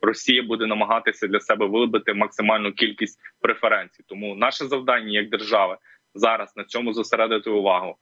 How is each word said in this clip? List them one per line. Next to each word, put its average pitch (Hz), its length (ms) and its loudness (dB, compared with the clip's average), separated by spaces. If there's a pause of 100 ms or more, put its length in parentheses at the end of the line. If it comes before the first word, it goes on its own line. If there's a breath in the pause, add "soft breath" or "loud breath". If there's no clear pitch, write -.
Росія 120 420 2
буде 113 240 -4
намагатися 110 600 0
для 101 140 0
себе 107 260 0
вибити 110 480 0
максимальну 107 580 0
кількість 107 480 -4 (200 loud breath)
преференцій. 107 680 -2
Тому 101 260 -10
наше 123 300 -2
завдання 123 560 -2
як 104 80 -4
держави 104 480 0 (380 soft breath)
зараз 110 420 0
на 104 80 -8
цьому 120 280 -4
зосередити 113 580 0
увагу. 95 520 2